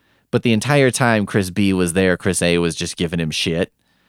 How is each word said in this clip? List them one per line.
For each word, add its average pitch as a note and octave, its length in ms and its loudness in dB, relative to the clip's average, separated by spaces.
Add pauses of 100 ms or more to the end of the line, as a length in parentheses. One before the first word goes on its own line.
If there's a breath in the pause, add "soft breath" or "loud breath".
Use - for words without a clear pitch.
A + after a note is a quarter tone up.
(300)
But A#2+ 120 -2
the A#2+ 100 2
entire C3 380 2
time A2+ 360 0
Chris F#2+ 240 -2
B G2 220 0
was F2+ 220 0
there, F#2 220 2
Chris - 260 -2
A F2 160 2
was E2+ 160 0
just - 220 -6
giving E2+ 220 -4
him D#2+ 120 -2
shit. E2+ 420 -4 (360)